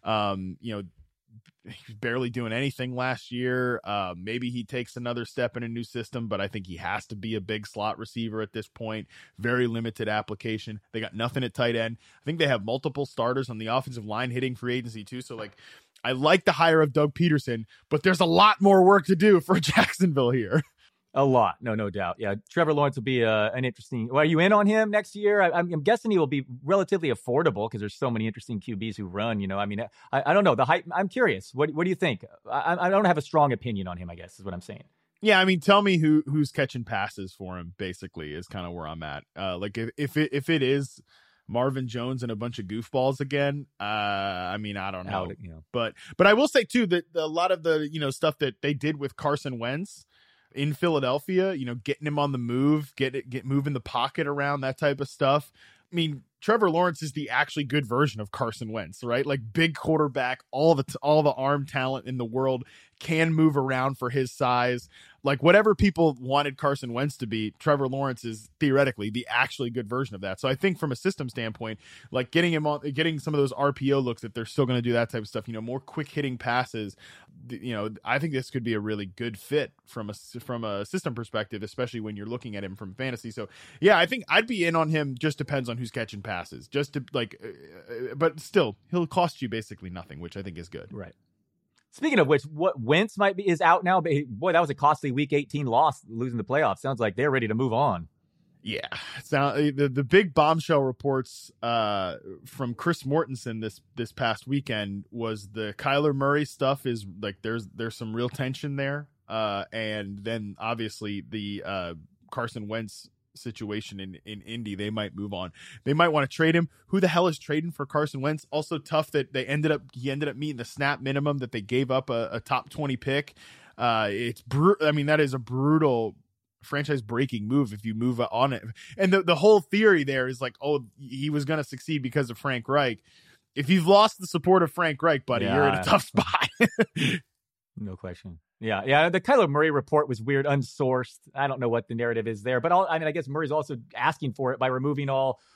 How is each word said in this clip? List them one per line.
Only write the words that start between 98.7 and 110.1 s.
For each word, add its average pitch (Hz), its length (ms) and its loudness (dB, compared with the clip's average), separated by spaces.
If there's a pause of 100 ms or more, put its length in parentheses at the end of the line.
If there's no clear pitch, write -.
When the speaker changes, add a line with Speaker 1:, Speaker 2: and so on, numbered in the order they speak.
Speaker 1:
So, - 160 -2
uh, 139 180 0
the, 143 360 2
the 135 100 0
big 165 300 4
bombshell 156 480 4
reports, 131 720 -4 (120)
uh, 104 540 0 (300)
from 123 260 -6
Chris 165 300 -2
Mortensen 135 580 -4
this, 110 220 -8 (140)
this 117 140 -4
past 117 360 -2
weekend 107 640 -4
was 110 380 -8
the 104 280 -8
Kyler 143 380 0
Murray 139 320 0
stuff 139 400 -2
is, 117 180 -4 (160)
like, 101 220 -8
there's, 113 320 -6
there's 113 200 -8
some 110 220 -10
real 123 140 -2
tension 135 460 -6
there. 143 320 -6 (200)
Uh, 104 420 -2
and 107 540 -6